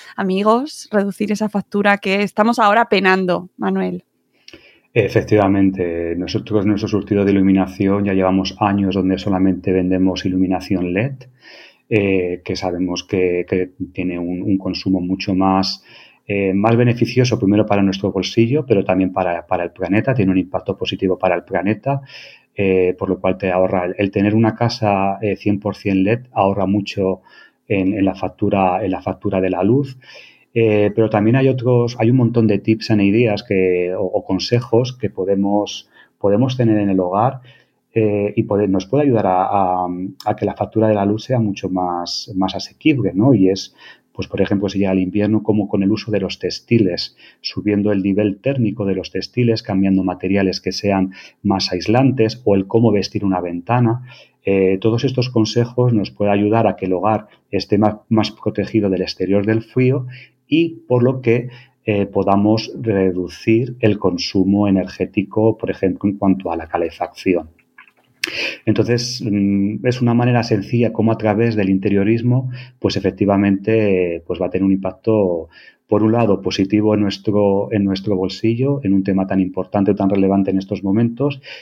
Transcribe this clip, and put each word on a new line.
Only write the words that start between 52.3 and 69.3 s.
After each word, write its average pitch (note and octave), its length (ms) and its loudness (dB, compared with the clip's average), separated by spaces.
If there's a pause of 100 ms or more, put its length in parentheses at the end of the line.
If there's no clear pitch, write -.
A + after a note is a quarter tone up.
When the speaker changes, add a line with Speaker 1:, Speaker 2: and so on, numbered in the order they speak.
Speaker 2:
o G#2 120 4
el G2 100 0
cómo A#2 240 4
vestir G2+ 340 -2
una F#2 160 0
ventana. A2+ 640 0 (420)
Eh, F#2+ 360 2
todos A#2 240 0
estos B2+ 260 -2
consejos A#2+ 600 0
nos G2+ 180 0
pueden G2+ 240 0
ayudar G#2 320 2
a F#2+ 100 0
que F#2 100 -6
el F#2 60 -2
hogar G2+ 360 0 (220)
esté G2+ 280 -2
más, G#2+ 180 2 (120)
más G#2+ 220 2
protegido G2+ 600 -2
del F#2 120 0
exterior F#2+ 440 -2
del A2 160 0
frío B2+ 440 0 (400)
y D#3+ 420 0
por B2 140 2
lo C3 180 2
que, B2 280 0 (380)
eh, G2+ 200 0
podamos G2+ 760 2
reducir G2+ 1000 -2
el G#2 180 2
consumo G2 720 0
energético, G2 920 0
por F#2+ 120 -6
ejemplo, F#2 380 -2
en G2+ 80 -2
cuanto F#2+ 340 0
a E2 60 -4
la E2 100 -8
calefacción. E2+ 840 -4 (1120)
Entonces, A2+ 580 -2
mm, G2+ 640 -2